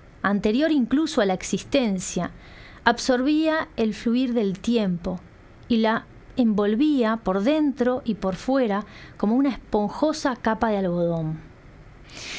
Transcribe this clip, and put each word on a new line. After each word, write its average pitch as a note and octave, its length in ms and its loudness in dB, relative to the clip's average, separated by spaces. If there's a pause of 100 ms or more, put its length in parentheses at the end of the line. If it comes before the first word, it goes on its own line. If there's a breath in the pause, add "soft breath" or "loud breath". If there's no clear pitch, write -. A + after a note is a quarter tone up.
(240)
anterior G#3+ 480 2
incluso C#4 500 2
a G3+ 40 2
la F#3+ 80 2
existencia, F#3 1000 -2 (520 loud breath)
absorbía D4+ 840 2 (100)
el A3 160 0
fluir A#3+ 400 0
del G3+ 260 0
tiempo F#3+ 600 -2 (480)
y A#3+ 100 2
la A3 280 0 (320)
envolvía A3+ 800 2
por G3 240 0
dentro B3+ 640 2
y A3+ 120 -2
por F#3+ 200 -2
fuera A3+ 500 0 (320 loud breath)
como G#3+ 180 0
una C#4 140 2
esponjosa A#3+ 840 -2
capa A3 340 0
de G#3 80 0
algodón. E3+ 640 0 (1000 loud breath)